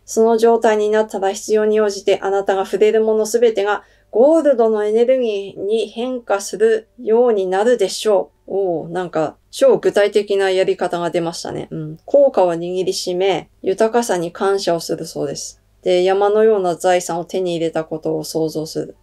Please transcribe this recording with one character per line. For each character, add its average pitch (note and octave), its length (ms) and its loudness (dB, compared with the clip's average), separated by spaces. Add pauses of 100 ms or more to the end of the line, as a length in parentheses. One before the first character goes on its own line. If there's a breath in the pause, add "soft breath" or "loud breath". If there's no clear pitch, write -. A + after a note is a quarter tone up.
そ A3+ 180 0
の A3+ 140 4
状 A#3 200 4
態 A3 200 2
に G#3 100 0
な G#3+ 140 2
っ A3 80 -2
た G3+ 100 -6
ら F#3+ 120 0
必 G#3+ 200 -6
要 G#3+ 140 2
に G#3+ 120 2
応 G#3+ 120 2
じ G3+ 160 -8
て G3 160 2
あ G3 80 -2
な G3 140 0
た G3 120 0
が G3 80 -2
触 G3 140 -4
れ G#3+ 140 4
る A3 100 2
も A3 120 2
の G#3+ 120 0
す A#3 120 -2
べ A#3 140 4
て G3 120 -2
が G#3 200 -2 (260 soft breath)
ゴ D4+ 300 4
ー - 20 -6
ル C4+ 140 4
ド A3+ 140 2
の G#3 140 0
エ G#3 80 0
ネ A#3 120 2
ル C4 140 2
ギ G3+ 400 -4
ー - 20 -12
に G#3+ 280 -2
変 A#3+ 340 -8
化 G3+ 180 -2
す - 160 -10
る A3 320 0 (100)
よ A#3+ 280 2
う A#3+ 80 2
に F#3+ 120 -2
な F#3+ 180 0
る B3 120 4
で F#3 140 0
し - 160 -6
ょ F#3+ 240 2
う。 - 40 -20 (120)
お F3+ 420 -4
ー、 E3+ 40 -10
な F3+ 120 -4
ん E3+ 60 -10
か D#3 260 -4 (140)
超 B3+ 280 4
具 F#3 140 0
体 G3+ 200 2
的 G#3 240 0
な G3 140 0
や F#3 140 2
り F#3 120 0
方 F3+ 220 -4
が E3+ 100 -2
出 E3+ 140 -2
ま E3 100 -4
し - 80 -12
た - 100 -10
ね。 - 200 -8
う D#3+ 60 -10
ん。 D#3 200 -10 (100)
硬 C#4 240 4
貨 F#3+ 140 2
を E3+ 100 0
握 F3 300 -4
り F#3 80 -2
し F3+ 220 -6
め、 F3+ 340 -2 (140)
豊 A3 280 0
か A#3+ 140 0
さ F#3 140 -2
に E3+ 140 -4
感 G4 280 -2
謝 E3+ 160 0
を E3 40 -4
す - 140 -6
る D#3+ 120 -8
そ D3 180 -8
う - 20 -4
で C#3+ 100 -6
す。 - 260 -16 (200)
で、 F3+ 220 2
山 G3 240 2
の G#3+ 160 4
よ A3 140 4
う F#3+ 40 -2
な F3 140 -2
財 F3+ 240 2
産 F3 180 -6
を E3+ 60 -6
手 F#3 160 -6
に F3 160 -2
入 D#3+ 40 -4
れ E3 100 -2
た D#3+ 140 -4
こ D#3+ 140 -8
と D#3+ 200 -4
を D#3 40 -6
想 D#3+ 280 -4
像 D#3 160 -6
す D3+ 120 -8
る。 D#3 240 -10